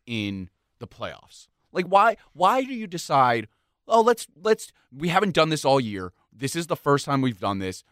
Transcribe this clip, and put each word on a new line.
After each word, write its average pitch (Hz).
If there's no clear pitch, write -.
in 101
the 113
playoffs? -
Like, 175
why, 202
why 202
do 262
you 220
decide, 131
'Oh, 226
let's, 226
let's, 214
we 143
haven't 185
done 160
this 156
all 135
year. 98
This 127
is 165
the 165
first 143
time 139
we've 123
done 101
this. 92